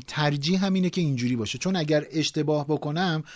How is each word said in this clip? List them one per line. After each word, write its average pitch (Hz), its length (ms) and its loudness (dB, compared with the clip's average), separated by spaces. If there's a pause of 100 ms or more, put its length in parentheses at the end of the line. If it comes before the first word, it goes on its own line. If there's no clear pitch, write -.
ترجیح 151 580 0
هم 190 80 2
اینه 185 160 2
که 180 120 -2
اینجوری 127 340 0
باشه، 110 220 -4
چون 190 180 -2
اگر 151 360 2
اشتباه 151 560 0
بکنم 156 560 -2 (120)